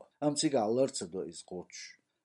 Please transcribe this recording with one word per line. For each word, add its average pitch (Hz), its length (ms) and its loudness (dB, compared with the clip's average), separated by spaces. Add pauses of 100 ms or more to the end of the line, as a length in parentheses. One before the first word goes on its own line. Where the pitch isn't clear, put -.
(200)
Ам 147 160 2
цигал 120 360 4
ларца 123 360 2
до 82 200 -6
изгоч. 87 440 -12 (520)